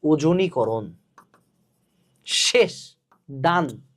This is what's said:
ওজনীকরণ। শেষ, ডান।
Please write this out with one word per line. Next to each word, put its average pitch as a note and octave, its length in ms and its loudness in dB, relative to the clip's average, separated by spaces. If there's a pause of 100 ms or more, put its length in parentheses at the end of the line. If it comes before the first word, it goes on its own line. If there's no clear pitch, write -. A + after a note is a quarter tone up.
ওজনীকরণ। D3+ 880 0 (1300)
শেষ, - 720 0 (360)
ডান। D3+ 500 -2 (160)